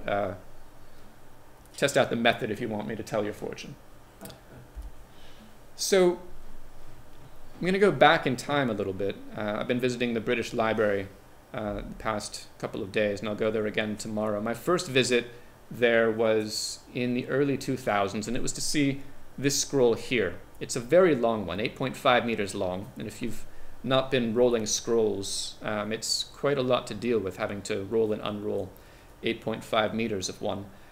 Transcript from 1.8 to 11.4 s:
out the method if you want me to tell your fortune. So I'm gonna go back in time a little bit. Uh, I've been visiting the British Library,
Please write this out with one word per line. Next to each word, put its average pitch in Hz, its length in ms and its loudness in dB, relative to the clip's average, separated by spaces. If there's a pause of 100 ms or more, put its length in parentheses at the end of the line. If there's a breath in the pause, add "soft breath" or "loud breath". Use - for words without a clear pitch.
out 123 140 4
the - 60 0
method 117 340 2
if 101 100 -4
you 120 80 -4
want 107 180 -4
me 120 80 -6
to 110 80 -8
tell 107 220 -2
your 104 80 -4
fortune. - 420 -10 (2000 loud breath)
So 180 440 4 (1400)
I'm - 80 -2
gonna 190 120 2
go 196 120 8
back 151 360 8
in 131 100 2
time 143 320 0
a 110 60 0
little 98 180 -2
bit. 98 240 -2 (180)
Uh, 107 240 -2
I've - 80 -2
been 123 140 0
visiting 120 320 0
the 113 80 0
British 113 320 -2
Library, 107 560 2 (460)